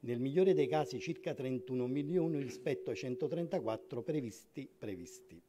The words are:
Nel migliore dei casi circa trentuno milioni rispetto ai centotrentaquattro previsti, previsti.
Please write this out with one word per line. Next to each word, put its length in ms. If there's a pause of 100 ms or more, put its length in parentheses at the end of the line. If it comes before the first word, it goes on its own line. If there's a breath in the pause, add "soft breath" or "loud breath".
Nel 180
migliore 360
dei 120
casi 320
circa 360
trentuno 500
milioni 560
rispetto 480
ai 60
centotrentaquattro 1040
previsti, 760
previsti. 720